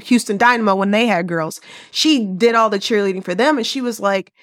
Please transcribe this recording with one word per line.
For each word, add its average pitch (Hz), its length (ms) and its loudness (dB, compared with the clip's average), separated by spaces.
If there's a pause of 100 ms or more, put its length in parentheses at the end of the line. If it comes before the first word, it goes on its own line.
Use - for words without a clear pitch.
Houston 214 340 0
Dynamo 233 380 2
when 196 160 0
they 226 160 2
had 180 200 0
girls. 165 340 -6 (300)
She 277 340 0
did 190 300 2
all 226 140 4
the 202 100 -2
cheerleading 196 440 -2
for 180 100 -6
them. 269 240 2
And 226 80 -4
she 269 140 -6
was 240 220 -4
like, 196 420 -2